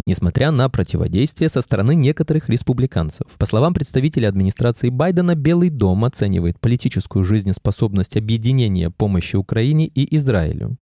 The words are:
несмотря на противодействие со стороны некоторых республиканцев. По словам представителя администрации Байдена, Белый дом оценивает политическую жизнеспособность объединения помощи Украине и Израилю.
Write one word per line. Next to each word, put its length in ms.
несмотря 420
на 180
противодействие 840
со 120
стороны 320
некоторых 560
республиканцев. 800
По 80
словам 300
представителя 540
администрации 180
Байдена, 460
Белый 340
дом 360
оценивает 560
политическую 640
жизнеспособность 880
объединения 760
помощи 460
Украине 520
и 280
Израилю. 680